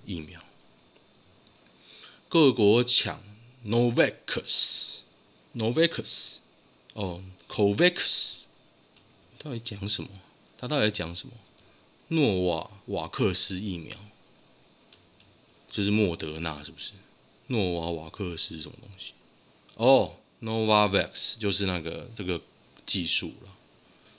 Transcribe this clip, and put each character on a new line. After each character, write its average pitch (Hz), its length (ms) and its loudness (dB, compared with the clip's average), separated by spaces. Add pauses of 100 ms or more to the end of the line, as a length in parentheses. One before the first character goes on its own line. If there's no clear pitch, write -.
疫 92 140 -8
苗。 82 200 -16 (1900)
各 151 240 6
国 110 300 6
抢 87 400 2 (440)
Novax，Novax， - 2750 0 (560)
哦， 92 300 -6 (260)
Covax， 113 840 2 (1080)
到 151 120 -14
底 117 80 -8
讲 101 300 -6
什 87 140 0
么？ - 60 -12 (460)
他 - 120 -10
到 147 100 -2
底 123 60 2
在 107 80 4
讲 85 240 -4
什 - 120 -6
么？ - 60 -20 (760)
诺 113 360 2
瓦 80 240 -2 (160)
瓦 85 220 -6
克 101 260 0
斯 92 260 4
疫 98 180 -6
苗， 69 200 -14 (1700)
就 104 120 -2
是 101 60 0
莫 104 260 2
德 80 260 -8
纳 76 220 -8
是 76 80 -12
不 78 80 -18
是？ - 120 -10 (560)
诺 92 340 -2
瓦 82 80 -4 (140)
瓦 80 80 -14
克 87 260 -8
斯 - 200 -4
是 78 40 -12
什 76 80 -12
么 - 100 -20
东 - 80 -20 (120)
西？ - 140 -16 (600)
哦， 113 440 4 (260)
Novavax 107 960 2
就 104 120 -2
是 98 140 0
那 92 140 -2
个， 82 360 -10
这 107 80 -10
个 90 160 -4 (460)
技 90 220 0
术 80 260 -2 (100)
了。 95 60 -20 (680)